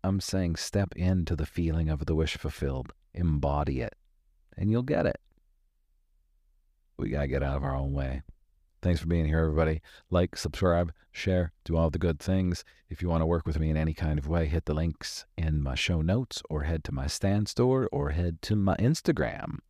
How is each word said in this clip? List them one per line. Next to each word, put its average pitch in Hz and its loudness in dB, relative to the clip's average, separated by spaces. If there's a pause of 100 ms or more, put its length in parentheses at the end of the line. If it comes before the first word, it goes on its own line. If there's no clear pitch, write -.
I'm 95 2
saying 87 0
step - -2
into 90 2
the 78 -2
feeling 82 0
of 73 -2
the 82 0
wish 78 0
fulfilled. 69 -6 (200)
Embody 71 0
it, - -8 (600)
and 101 0
you'll 117 2
get 151 0
it. - -2 (1800)
We - -4
gotta 71 0
get 67 0
out 69 -2
of 67 -4
our 67 -2
own 69 -2
way. 67 -4 (640)
Thanks 87 2
for 82 -6
being 85 4
here, 78 4
everybody. 78 2 (300)
Like, 87 2
subscribe, 85 2 (180)
share, 90 0 (140)
do 82 -2
all 82 4
the 76 -4
good 80 0
things. 92 0 (240)
If - -10
you 90 0
wanna 82 4
work 82 2
with 76 0
me 78 2
in 78 2
any 78 0
kind 78 0
of 69 -6
way, 82 2
hit 80 0
the 78 0
links - -4 (100)
in 78 0
my 67 -2
show 82 0
notes 98 -2
or 76 -2
head 82 -2
to - -8
my 135 -4
Stan 101 0
store 127 2
or 71 -2
head 85 -2
to 107 0
my 98 2
Instagram. - 0 (120)